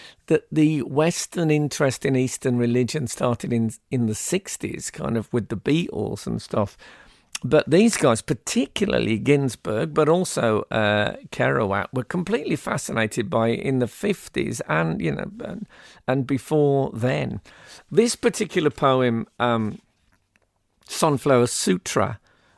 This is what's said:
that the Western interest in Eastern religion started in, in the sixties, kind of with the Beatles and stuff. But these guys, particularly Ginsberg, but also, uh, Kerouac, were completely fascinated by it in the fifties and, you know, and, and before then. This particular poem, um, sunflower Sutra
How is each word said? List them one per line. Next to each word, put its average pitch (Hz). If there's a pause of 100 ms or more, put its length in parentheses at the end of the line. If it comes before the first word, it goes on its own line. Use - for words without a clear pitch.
(260)
that 156
the 151
Western 160
interest 147
in 135
Eastern 127
religion 120
started -
in, 113 (180)
in 120
the 107
sixties, -
kind -
of 107
with 117
the 113
Beatles 104
and 113
stuff. - (680)
But 135
these 202
guys, 120
particularly -
Ginsberg, 135
but 151
also, 135 (100)
uh, 104 (180)
Kerouac, 120
were 127
completely 180
fascinated 110
by 117
it 117
in 131
the 123
fifties -
and, 165
you 165
know, - (140)
and, 202 (420)
and 131
before 139
then. 127 (520)
This 233
particular 180
poem, 127 (100)
um, 113 (1120)
sunflower 139
Sutra 117 (400)